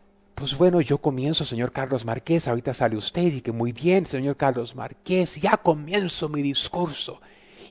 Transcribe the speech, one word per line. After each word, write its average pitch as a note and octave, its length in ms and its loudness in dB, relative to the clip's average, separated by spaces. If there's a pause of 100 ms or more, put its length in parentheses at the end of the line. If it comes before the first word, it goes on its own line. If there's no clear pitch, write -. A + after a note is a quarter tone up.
(360)
Pues C#3 220 -6
bueno, F3 220 6
yo C#3+ 200 2
comienzo, C#3+ 440 0
"Señor A#2+ 300 -4
Carlos C3 320 -2
Márquez, C3 420 0
ahorita B2 260 0
sale A2+ 220 2
usted", E3+ 380 0
y B2+ 80 -6
que, A#2+ 100 -4
"Muy A#2 220 -2
bien, F3 320 2
señor C3+ 320 -2
Carlos B2 360 0
Márquez, E3 640 -2
ya G3 220 4
comienzo E3 720 0
mi D3 120 -2
discurso. C#3+ 800 -4 (500)